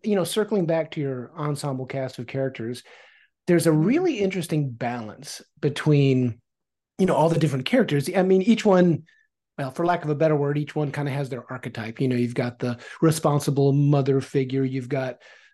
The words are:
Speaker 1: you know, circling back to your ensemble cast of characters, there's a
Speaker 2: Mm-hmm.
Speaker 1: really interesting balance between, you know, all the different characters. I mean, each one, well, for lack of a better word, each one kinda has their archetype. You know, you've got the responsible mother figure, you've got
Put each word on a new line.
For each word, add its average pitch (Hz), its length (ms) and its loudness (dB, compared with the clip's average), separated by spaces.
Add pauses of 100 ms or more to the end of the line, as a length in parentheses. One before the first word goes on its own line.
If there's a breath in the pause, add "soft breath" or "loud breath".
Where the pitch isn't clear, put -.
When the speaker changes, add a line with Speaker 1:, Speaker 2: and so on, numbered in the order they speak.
Speaker 1:
you 208 120 0
know, 180 100 2
circling 202 420 0
back 160 240 -2
to 165 100 -8
your 127 340 -6
ensemble 147 520 -4
cast 131 320 -8
of 123 80 -10
characters, 131 560 -6 (640 soft breath)
there's 170 200 4
a 170 40 4
Speaker 2:
Mm-hmm. 156 140 4
Speaker 1:
really 294 340 0
interesting 170 540 -2
balance 117 680 -8 (200)
between, 135 800 2 (580)
you 190 80 2
know, 165 80 2
all 151 140 4
the 165 100 2
different 135 280 0
characters. 170 480 0
I 190 100 2
mean, 190 180 4
each 226 220 2
one, 180 400 4 (520 soft breath)
well, 135 140 -8
for 170 160 -4
lack 170 180 0
of 151 60 -4
a 151 60 0
better 156 180 2
word, 143 240 0
each 147 160 -6
one 151 160 -2
kinda 143 220 -4
has 139 160 -4
their 120 220 -10
archetype. 117 500 -8
You 135 80 2
know, 123 80 2
you've 120 180 0
got 120 240 -4
the 120 200 -4 (220 loud breath)
responsible 147 720 4
mother 139 480 4
figure, 135 440 -2
you've 127 240 -4
got 131 300 -6 (360 soft breath)